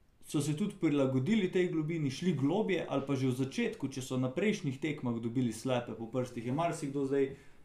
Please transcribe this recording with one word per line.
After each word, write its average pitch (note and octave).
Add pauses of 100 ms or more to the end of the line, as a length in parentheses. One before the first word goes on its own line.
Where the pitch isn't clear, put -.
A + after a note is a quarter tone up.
(220)
so -
se D3
tudi G#3
prilagodili C#3+
tej F3+
globini, D#3
šli F3
globje E3
ali -
pa C#3
že C3
v B2+
začetku, C3+
če -
so B2+
na B2+
prejšnjih F3+
tekmah C3
dobili A#2
slepe A#2+
po A2+
prstih, B2
je B2
marsikdo D3
zdaj C3+ (300)